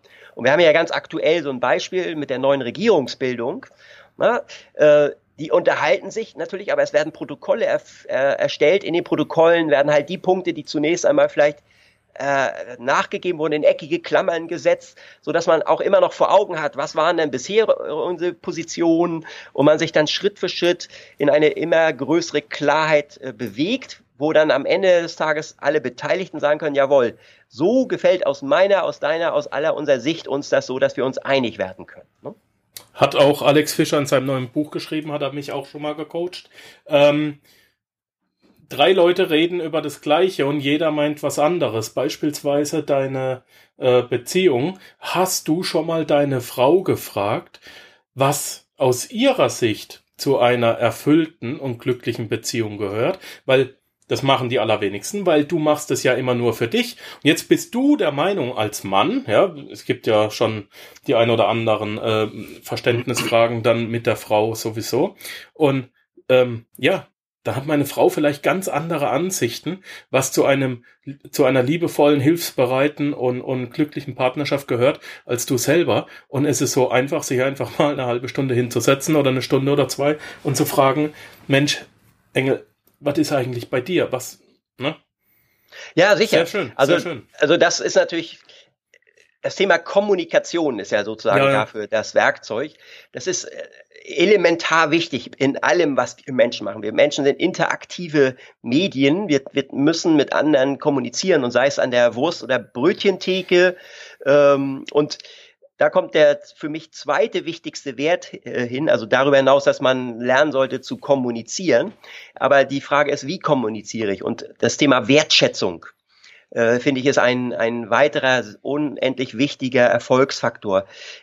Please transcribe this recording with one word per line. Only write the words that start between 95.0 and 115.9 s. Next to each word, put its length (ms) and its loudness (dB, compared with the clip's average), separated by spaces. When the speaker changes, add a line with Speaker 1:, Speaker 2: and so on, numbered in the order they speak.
Speaker 1:
in 240 0
allem, 320 2
was 300 -2
wir 80 -10
Menschen 320 0
machen. 160 -10
Wir 100 -6
Menschen 320 2
sind 160 2
interaktive 960 -2
Medien. 680 0
Wir, 120 2
wir 180 -2
müssen 460 0
mit 160 0
anderen 440 2
kommunizieren 680 0
und 60 -2
sei 160 2
es 120 -2
an 120 0
der 240 2
Wurst- 280 -4
oder 160 -2
Brötchentheke, 1200 0
ähm, 640 4
und 280 -2
da 120 2
kommt 260 0
der 240 4
für 140 -10
mich 240 -12
zweite 520 0
wichtigste 520 -10
Wert, 360 -2
äh, 220 -4
hin, 220 -4
also 160 2
darüber 320 4
hinaus, 260 6
dass 180 0
man 380 0
lernen 320 2
sollte 300 -2
zu 160 -10
kommunizieren. 960 -2
Aber 300 4
die 160 -4
Frage 300 0
ist, 140 -4
wie 140 -6
kommuniziere 720 -2
ich? 100 -6
Und 260 -6
das 180 0
Thema 300 4
Wertschätzung, 800 2